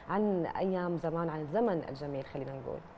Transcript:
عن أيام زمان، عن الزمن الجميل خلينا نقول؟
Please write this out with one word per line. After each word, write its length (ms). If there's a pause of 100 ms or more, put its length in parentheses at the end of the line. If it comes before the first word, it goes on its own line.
عن 360
أيام 520
زمان، 320
عن 120
الزمن 480
الجميل 360
خلينا 260
نقول؟ 280 (180)